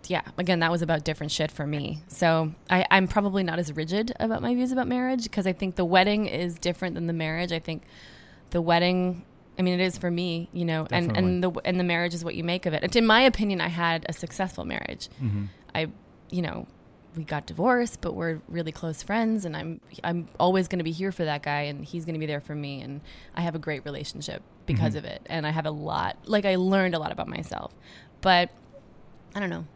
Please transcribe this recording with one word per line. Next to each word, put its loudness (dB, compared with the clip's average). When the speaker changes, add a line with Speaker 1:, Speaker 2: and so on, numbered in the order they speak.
Speaker 1:
yeah, 0
again, 2
that 4
was 2
about 0
different -4
shit -2
for -6
me. -4
So 2
I, 4
I'm 6
probably 0
not -2
as -4
rigid -2
about 0
my 0
views 0
about 0
marriage -2
'cause -2
I 2
think -4
the 0
wedding 4
is -4
different -4
than -2
the -2
marriage. -2
I -2
think -8
the 2
wedding, 4
I 2
mean, 2
it 4
is 0
for -2
me, -2
you -2
know, 0
and, 2
Speaker 2:
Definitely. 4
Speaker 1:
and 2
the, 2
and 2
the 2
marriage 0
is -6
what -6
you -4
make -2
of 0
it. 0
And -2
in 8
my 8
opinion, 4
I 0
had 0
a -6
successful -6
marriage. -8
Speaker 2:
Mm-hmm. -2
Speaker 1:
I, -2
you -2
know, -6
we -6
got -4
divorced, 0
but -4
we're -4
really -4
close -8
friends, 0
and -6
I'm, -8
I'm -2
always 4
gonna -2
be -2
here -4
for -2
that -2
guy, 0
and -6
he's -8
gonna -4
be -4
there -2
for -10
me, -8
and -10
I -2
have 0
a -4
great -6
relationship -8
because 2
Speaker 2:
Mm-hmm. -4
Speaker 1:
of -10
it, -10
and -4
I 0
have -2
a -2
lot, -2
like, 2
I 4
learned 4
a -2
lot -4
about -6
myself. -8
But 6
I -2
don't -2
know. -6